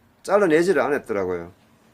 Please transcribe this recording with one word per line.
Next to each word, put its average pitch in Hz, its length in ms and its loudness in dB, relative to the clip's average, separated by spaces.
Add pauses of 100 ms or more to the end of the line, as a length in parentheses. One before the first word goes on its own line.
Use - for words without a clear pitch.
(240)
잘라내지를 175 580 2
않았더라고요. 95 680 -4 (420)